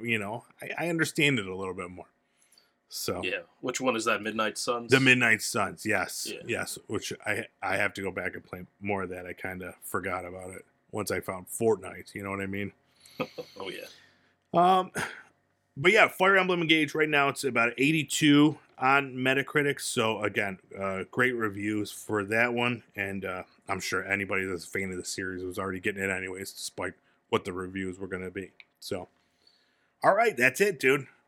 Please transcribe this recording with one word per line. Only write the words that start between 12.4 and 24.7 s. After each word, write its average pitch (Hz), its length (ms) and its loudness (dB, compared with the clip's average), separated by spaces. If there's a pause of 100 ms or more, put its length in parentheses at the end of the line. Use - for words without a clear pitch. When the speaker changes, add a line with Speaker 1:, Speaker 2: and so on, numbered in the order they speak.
Speaker 1:
I 98 40 -4
mean? 98 260 -4 (460)
Speaker 2:
<laughs> - 80 -4 (320)
Oh, 196 120 -10
yeah. - 160 -12 (680)
Speaker 1:
Um, 180 380 4 (840)
but 175 180 4
yeah, 202 160 8
Fire 190 280 4
Emblem 180 240 4
Engage 156 340 4
right 156 140 2
now, 143 200 4
it's - 140 -2
about 117 360 2
eighty-two 147 800 6 (180)
on 135 380 4
Metacritic. 131 680 2
So 110 420 0
again, 101 360 -2 (200)
uh, 95 320 -2
great 123 240 0
reviews 104 560 -2
for 107 340 -4
that 113 280 2
one. 120 300 -2 (120)
And, 98 300 -6
uh, 92 200 -6 (220)
I'm 95 140 -4
sure 95 240 -4
anybody 98 400 -2
that's 92 220 -6
a - 20 -16
fan 95 220 -6